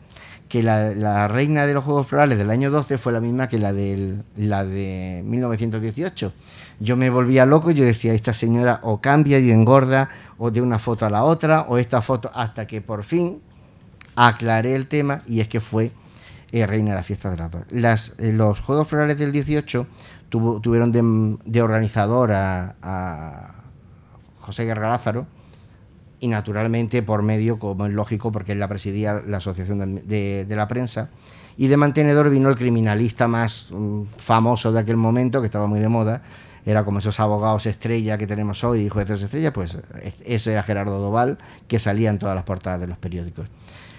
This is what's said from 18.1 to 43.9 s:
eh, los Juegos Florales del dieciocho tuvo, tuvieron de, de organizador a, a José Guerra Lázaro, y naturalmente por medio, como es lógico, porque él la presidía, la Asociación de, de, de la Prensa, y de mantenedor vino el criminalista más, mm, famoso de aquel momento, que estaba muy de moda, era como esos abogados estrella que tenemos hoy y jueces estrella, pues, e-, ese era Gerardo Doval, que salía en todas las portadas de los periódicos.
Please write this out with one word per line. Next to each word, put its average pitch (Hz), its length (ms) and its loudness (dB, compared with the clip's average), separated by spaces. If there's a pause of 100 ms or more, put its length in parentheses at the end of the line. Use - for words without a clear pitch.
eh, 113 140 0
los 107 280 2
Juegos 151 260 0
Florales 151 320 0
del 147 140 -2
dieciocho 143 560 -2 (400)
tuvo, 113 320 0
tuvieron 117 320 2
de, 110 520 2
de 113 180 0
organizador 110 680 2
a, 95 520 -2
a 85 720 -10 (840)
José - 260 -8
Guerra 110 260 -2
Lázaro, 120 360 -2 (920)
y 127 100 -4
naturalmente 113 760 -2
por 107 200 0
medio, 110 360 0
como 101 280 -4
es 101 60 -2
lógico, 107 400 -4
porque 101 200 -6
él 101 60 -4
la 101 100 -4
presidía, 104 580 -4
la 104 100 -4
Asociación 95 420 -4 (180)
de, 92 60 -10
de, 98 440 -4
de 107 100 -6
la 107 100 0
Prensa, 120 440 -6 (480)
y 135 100 2
de 139 80 6
mantenedor 147 540 4
vino 135 180 4
el 135 80 4
criminalista 117 720 2
más, 117 420 -2
mm, 104 340 -6 (120)
famoso 113 560 2
de 113 80 4
aquel 113 160 0
momento, 120 440 2
que 120 60 -2
estaba 104 200 -2
muy 104 120 0
de 110 100 2
moda, 113 340 0 (420)
era 107 220 2
como 101 140 -2
esos 101 200 -4
abogados 107 460 0
estrella 110 500 -2
que 104 100 -6
tenemos 104 380 -4
hoy 113 220 2
y - 20 -2
jueces 101 340 -2
estrella, 139 300 -2
pues, 85 220 -6
e-, - 400 -14 (100)
ese 113 280 -2
era 104 100 0
Gerardo 101 360 -2
Doval, 113 380 0 (320)
que 117 100 0
salía 110 300 0
en 104 100 0
todas 98 160 -4
las 92 100 -4
portadas 92 360 -6
de 90 60 -6
los 87 100 -8
periódicos. 85 500 -8 (520)